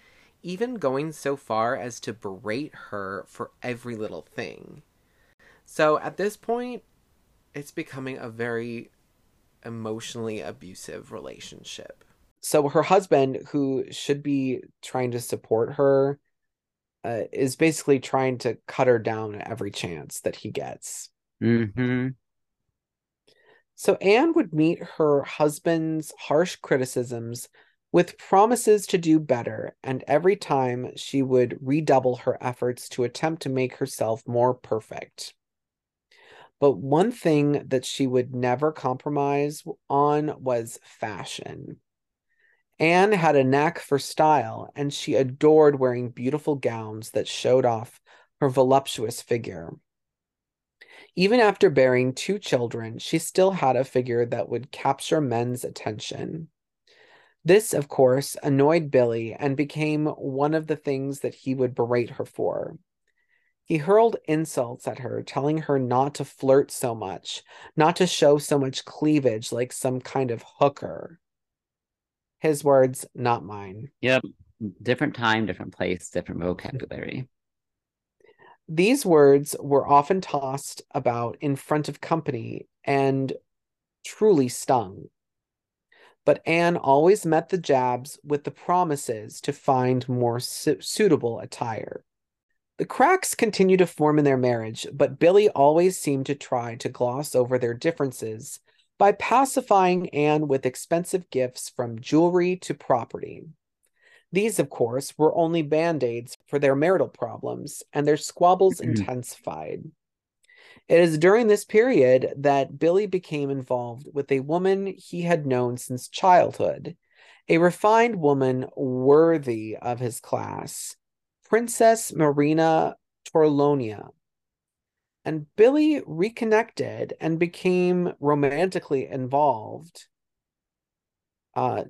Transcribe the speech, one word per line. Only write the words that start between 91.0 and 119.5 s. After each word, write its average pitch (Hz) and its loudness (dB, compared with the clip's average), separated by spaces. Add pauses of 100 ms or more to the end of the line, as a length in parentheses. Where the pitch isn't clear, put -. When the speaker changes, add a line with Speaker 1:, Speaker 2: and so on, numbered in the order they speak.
Speaker 1:
attire. - -10 (760)
The - -4
cracks 359 2
continued 190 4
to 180 4
form 151 2
in 147 4
their 135 4
marriage, 117 -2
but 139 0
Billy 208 6
always 165 4
seemed 135 -2
to 143 -2
try 120 -6
to 117 -6
gloss 127 -4
over 127 2
their 120 -2
differences 123 -6 (380)
by 202 6
pacifying 202 2
Anne 151 2
with 135 0
expensive 170 -4
gifts 127 -4
from 117 -8
jewelry 175 2
to - -8
property. - -4 (880)
These, 202 0
of 143 0
course, 123 -4
were 151 4
only 165 0
band-aids 143 -2
for 143 -4
their 139 2
marital 151 2
problems, 120 -10 (100)
and 143 0
their 151 4
squabbles 180 2
Speaker 2:
Mm-hmm. - -8
Speaker 1:
intensified. 104 -6 (960)
It 165 8
is 170 4
during 202 6
this 208 4
period 185 4
that 139 0
Billy 190 2
became 156 -4
involved 123 -6
with 139 -4
a 135 2
woman 185 0
he 175 -10
had 170 0
known 123 0
since - -10
childhood, 127 2 (540)
a 170 4
refined 214 4
woman 135 2
worthy 131 2